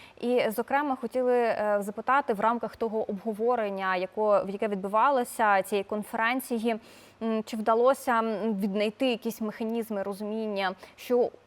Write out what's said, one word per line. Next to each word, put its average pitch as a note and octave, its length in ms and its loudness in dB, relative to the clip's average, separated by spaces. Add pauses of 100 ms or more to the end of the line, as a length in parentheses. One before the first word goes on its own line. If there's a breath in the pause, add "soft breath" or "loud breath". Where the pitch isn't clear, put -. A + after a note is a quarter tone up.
(220 loud breath)
І, B3 200 0 (140)
зокрема, C4+ 400 0
хотіли, B3 420 0
е, G#3+ 440 2
запитати B3 520 0
в G3 60 -6
рамках A3+ 360 0
того A3 340 -2
обговорення, G#3 880 0
яко-, G3+ 540 2
яке G3+ 180 -2
відбувалося, G#3+ 960 2
цієї G3+ 200 -2
конференції, A3+ 960 -2 (420 loud breath)
м, A3 220 -2
чи - 140 -10
вдалося, A#3 640 2
м, A3 400 -2
віднайти G#3+ 500 0
якісь A3+ 320 -4
механізми A3 640 -4
розуміння, G3+ 720 -4 (200 loud breath)
що A#3+ 360 0 (160)